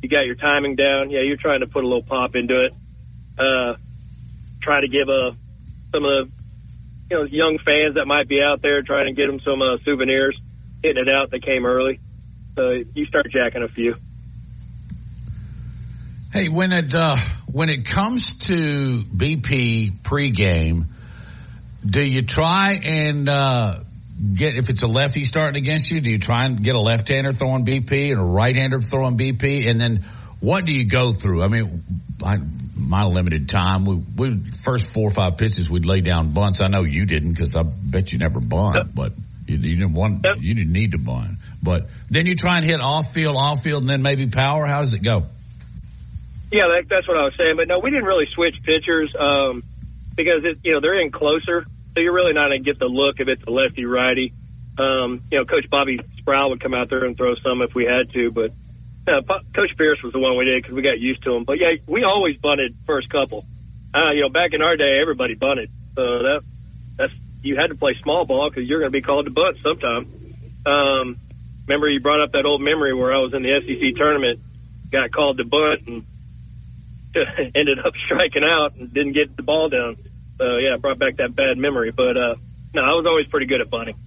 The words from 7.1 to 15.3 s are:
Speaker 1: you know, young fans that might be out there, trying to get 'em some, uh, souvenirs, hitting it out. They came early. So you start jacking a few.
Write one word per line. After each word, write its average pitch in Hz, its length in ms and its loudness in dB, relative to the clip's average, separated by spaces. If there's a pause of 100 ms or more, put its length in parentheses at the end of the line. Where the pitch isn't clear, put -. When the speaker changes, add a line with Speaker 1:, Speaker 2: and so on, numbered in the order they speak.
Speaker 1:
you 175 80 0
know, 147 60 0
young 156 340 2
fans 151 380 2
that 139 100 0
might 143 220 2
be 139 120 2
out 143 220 2
there, 143 200 2
trying 135 240 0
to 135 60 -4
get 135 160 0
'em 135 120 -4
some, 135 220 0
uh, 127 220 2
souvenirs, 135 540 0 (440)
hitting 139 200 2
it 127 60 0
out. 135 240 2
They 127 80 -6
came 127 260 0
early. 127 320 2 (560)
So 127 160 2 (240)
you 147 120 -4
start 147 260 0
jacking 123 320 0
a 113 40 -6
few. 117 280 0 (2250)